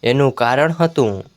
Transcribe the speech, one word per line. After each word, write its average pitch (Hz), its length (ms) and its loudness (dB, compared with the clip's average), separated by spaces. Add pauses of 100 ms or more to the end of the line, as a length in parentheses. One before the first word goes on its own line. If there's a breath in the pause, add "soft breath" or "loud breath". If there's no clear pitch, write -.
એનું 131 280 2
કારણ 131 400 0
હતું 147 520 -2 (140)